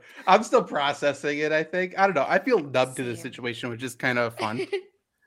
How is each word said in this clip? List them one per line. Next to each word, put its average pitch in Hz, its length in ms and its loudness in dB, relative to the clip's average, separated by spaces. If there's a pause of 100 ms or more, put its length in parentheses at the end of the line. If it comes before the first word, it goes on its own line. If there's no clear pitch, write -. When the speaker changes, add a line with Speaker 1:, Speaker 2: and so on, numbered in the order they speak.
(260)
Speaker 1:
I'm 196 160 8
still 233 220 2
processing 147 760 -2
it, 151 120 0
I 156 100 2
think. 180 360 -4
I 190 80 6
don't 196 80 2
know. 135 120 2
I 175 120 2
feel 220 220 2
numb 131 340 0
to 135 80 -6
the 120 120 -4
Speaker 2:
Same. 113 80 -12
Speaker 1:
situation, 120 480 -8
which 117 120 -8
is 127 120 -8
kind 127 240 0
of 117 180 -2
fun. 110 360 -4
Speaker 2:
<laughs> - 0 -
Speaker 1:
<laughs> 381 80 -4 (460)